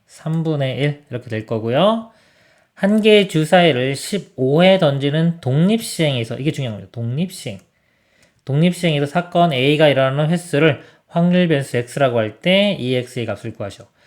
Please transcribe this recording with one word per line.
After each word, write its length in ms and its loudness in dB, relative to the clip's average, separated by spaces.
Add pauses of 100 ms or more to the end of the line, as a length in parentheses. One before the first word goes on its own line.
삼분의 720 -4
일 320 -2
이렇게 200 -10
될 160 -6
거고요. 680 -2 (640)
한 260 2
개의 280 6
주사위를 680 2
십오 680 -2
회 160 6
던지는 640 0
독립시행에서, 1000 0
이게 120 -2
중요한 260 -6
겁니다. 140 -16
독립시행. 680 -8 (840)
독립시행에서 600 0
사건 480 0
A가 360 4
일어나는 420 0
횟수를 500 0 (260)
확률 400 2
변수 300 -2
X라고 400 0
할 220 -4
때 400 0
이 160 -2
X의 320 -6
값을 260 -8
구하시오. 320 -14 (220)